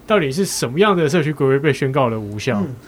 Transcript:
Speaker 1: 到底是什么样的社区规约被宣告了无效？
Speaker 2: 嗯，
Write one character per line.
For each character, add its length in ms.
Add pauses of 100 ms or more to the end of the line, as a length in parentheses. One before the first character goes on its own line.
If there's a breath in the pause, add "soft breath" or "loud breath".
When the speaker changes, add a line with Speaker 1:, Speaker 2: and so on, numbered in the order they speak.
Speaker 1:
到 120
底 120
是 140
什 260
么 80
样 160
的 140
社 120
区 120
规 160
约 100
被 140
宣 180
告 180
了 100
无 200
效？ 220
Speaker 2:
嗯， 140 (120 loud breath)